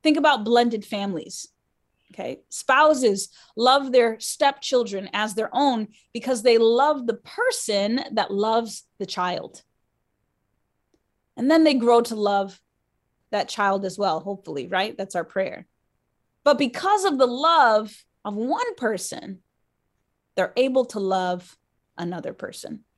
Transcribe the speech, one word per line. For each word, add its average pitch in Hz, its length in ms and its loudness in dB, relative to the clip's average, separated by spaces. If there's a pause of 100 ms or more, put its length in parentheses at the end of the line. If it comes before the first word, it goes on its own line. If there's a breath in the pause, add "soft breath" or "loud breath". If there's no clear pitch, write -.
Think 311 140 2
about 277 280 2
blended 233 400 2
families, 196 640 -8 (640)
okay? - 360 -10
Spouses 262 800 2 (280 soft breath)
love 262 340 2
their 233 280 2
stepchildren 233 960 -2
as 208 220 -4
their 214 180 -4
own 240 360 0 (240 soft breath)
because 247 280 -4
they 233 160 6
love 240 500 4
the 240 80 -4
person 226 840 -2 (120)
that 214 180 -2
loves 220 560 -2 (120)
the 190 60 -8
child. - 580 -8 (1700)
And 262 160 0
then 320 140 6
they 294 80 4
grow 233 280 4
to 233 140 -6
love 196 460 -2 (680)
that 208 160 -4
child 196 380 -2
as 185 140 -8
well, 165 220 -2
hopefully, 165 460 -10
right? 185 300 -2
That's 190 180 -10
our 170 80 -2
prayer. - 440 -6 (760)
But 285 140 4
because 370 480 0
of 285 140 0
the 254 80 6
love 247 680 4 (320)
of 208 80 -6
one 349 400 -4
person, - 680 -8 (920)
they're - 220 0
able 254 280 2
to 233 140 -8
love 185 560 -2 (400)
another 175 380 -8
person. - 520 -14 (120)